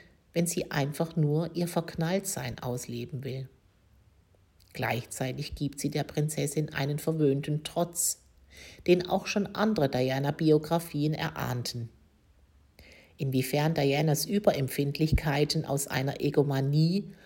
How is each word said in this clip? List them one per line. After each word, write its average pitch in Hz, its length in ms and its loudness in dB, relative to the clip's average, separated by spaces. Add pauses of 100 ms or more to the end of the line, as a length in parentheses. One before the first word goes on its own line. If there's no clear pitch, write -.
(340)
wenn 170 120 0
sie - 240 -4
einfach 151 460 -2
nur 160 400 2
ihr 170 120 0
Verknalltsein 165 920 -4
ausleben 123 640 -6
will. 131 260 -8 (1200)
Gleichzeitig 127 840 -4
gibt 143 240 -4
sie 147 100 -2
der 151 140 -2
Prinzessin 151 680 -2
einen 143 280 -2
verwöhnten 151 640 2
Trotz, - 580 -2 (640)
den 175 240 4
auch - 160 0
schon - 220 0
andere 196 420 2
Diana-Biografien 151 1300 2
erahnten. 123 760 -4 (1300)
Inwiefern 139 560 2
Dianas 147 540 2
Überempfindlichkeiten 151 1400 2
aus 139 220 -2
einer 139 340 -4
Egomanie 147 880 2 (140)